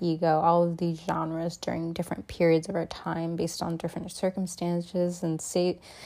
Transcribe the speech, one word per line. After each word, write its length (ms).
ego, 380
all 240
of 140
these 240
genres 560
during 340
different 360
periods 420
of 60
our 100
time 500
based 260
on 140
different 340
circumstances 1120
and 200
sa-, 320